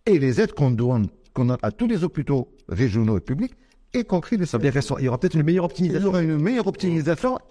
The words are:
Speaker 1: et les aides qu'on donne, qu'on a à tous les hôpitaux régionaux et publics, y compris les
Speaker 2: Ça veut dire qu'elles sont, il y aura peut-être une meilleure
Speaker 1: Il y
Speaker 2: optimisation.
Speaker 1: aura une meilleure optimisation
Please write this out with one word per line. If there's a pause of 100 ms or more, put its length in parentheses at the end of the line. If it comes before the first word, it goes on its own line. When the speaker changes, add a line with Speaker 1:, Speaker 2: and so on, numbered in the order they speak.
Speaker 1:
et
les
aides
qu'on
donne, (260)
qu'on
a
à
tous
les
hôpitaux (200)
régionaux
et
publics, (400)
y
compris
les
Speaker 2:
Ça
veut
dire
qu'elles
sont,
il
y
aura
peut-être
une
meilleure
Speaker 1:
Il
y
Speaker 2:
optimisation.
Speaker 1:
aura
une
meilleure
optimisation (120)